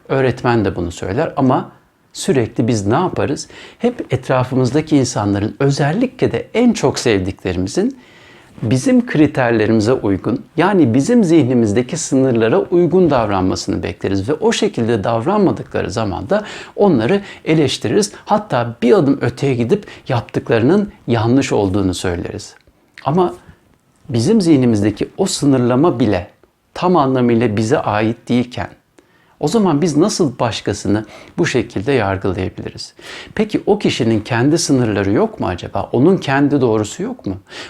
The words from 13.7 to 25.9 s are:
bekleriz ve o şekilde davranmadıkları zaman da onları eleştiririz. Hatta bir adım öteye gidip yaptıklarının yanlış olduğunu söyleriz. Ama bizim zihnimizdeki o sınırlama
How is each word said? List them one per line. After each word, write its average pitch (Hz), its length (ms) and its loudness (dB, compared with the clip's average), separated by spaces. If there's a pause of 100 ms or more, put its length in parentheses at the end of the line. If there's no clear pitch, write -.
bekleriz 98 460 -4
ve 151 40 0
o 214 180 0
şekilde 120 520 0
davranmadıkları 120 880 -2
zaman 98 380 -4
da 208 140 0 (320)
onları 175 460 2 (240)
eleştiririz. 160 640 0 (140)
Hatta 127 560 -2
bir - 120 4
adım 139 280 2
öteye 135 340 -2
gidip 120 300 0 (220)
yaptıklarının 135 840 0 (160)
yanlış 120 460 2
olduğunu 98 400 0
söyleriz. 87 640 -6 (500)
Ama 175 280 0 (760)
bizim 147 320 2
zihnimizdeki 120 760 2
o 190 80 0
sınırlama 131 720 2